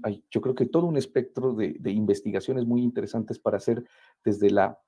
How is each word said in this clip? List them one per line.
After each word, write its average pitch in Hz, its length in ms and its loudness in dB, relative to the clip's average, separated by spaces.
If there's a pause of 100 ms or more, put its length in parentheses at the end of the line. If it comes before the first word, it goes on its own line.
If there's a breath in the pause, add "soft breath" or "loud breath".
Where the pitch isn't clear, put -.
hay, 104 260 -6
yo 113 120 -2
creo 127 140 -2
que 127 100 0
todo 170 220 2
un 160 100 0
espectro 127 560 -2
de, 107 260 -2
de 98 120 -4
investigaciones 104 760 0
muy 120 160 2
interesantes 113 580 -2
para 101 180 0
hacer 117 280 -2 (400 soft breath)
desde 104 240 4
la 98 280 2 (100)